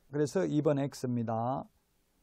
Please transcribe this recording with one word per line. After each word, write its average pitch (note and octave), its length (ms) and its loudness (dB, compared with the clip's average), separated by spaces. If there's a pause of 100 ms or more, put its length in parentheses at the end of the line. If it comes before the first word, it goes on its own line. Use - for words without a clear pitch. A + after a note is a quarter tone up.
그래서 D3+ 360 0
이 D3 160 2
번 D3 180 4
X입니다. A#2+ 840 -2 (580)